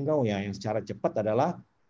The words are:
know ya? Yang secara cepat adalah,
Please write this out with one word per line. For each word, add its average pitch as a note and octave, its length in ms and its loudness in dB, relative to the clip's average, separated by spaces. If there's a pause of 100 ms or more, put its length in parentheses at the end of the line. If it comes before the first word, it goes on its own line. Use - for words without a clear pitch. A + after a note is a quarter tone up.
know C#3+ 240 2
ya? G2+ 160 0
Yang G2 160 -6
secara A2 240 -2
cepat G#2+ 400 -2
adalah, B2 320 2 (340)